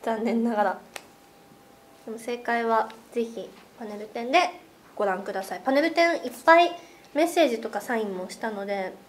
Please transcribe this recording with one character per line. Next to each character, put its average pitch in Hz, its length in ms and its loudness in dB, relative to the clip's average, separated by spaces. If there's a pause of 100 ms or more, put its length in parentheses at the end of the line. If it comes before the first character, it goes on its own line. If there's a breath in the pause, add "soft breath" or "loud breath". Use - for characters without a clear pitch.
残 226 220 -4
念 226 200 0
な 233 120 0
が 208 80 2
ら。 190 160 -2 (1300)
で 233 60 -12
も 220 60 -12
正 240 220 -8
解 233 260 -2
は 226 240 2 (220)
ぜ 233 120 -2
ひ 208 260 -8 (280)
パ 233 80 -14
ネ 208 120 -12
ル 208 100 -12
展 233 240 -8
で 320 80 6 (560)
ご 208 100 -2
覧 190 180 -2
く - 100 -8
だ 190 100 -6
さ 180 120 -10
い。 180 80 -12
パ 269 80 2
ネ 277 100 4
ル 320 100 2
展 339 340 2
い 247 40 -6
っ - 20 -8 (140)
ぱ 330 160 10
い 339 100 4 (420 loud breath)
メ 294 100 4
ッ 339 40 4
セ 330 180 4
ー 262 40 0
ジ 226 100 -2
と 226 100 -8
か 208 120 -6
サ 240 160 -2
イ 220 60 -2
ン 196 140 -4
も 185 120 -8
し - 60 -14
た 226 160 -4
の 196 140 -8
で 196 280 -4 (160)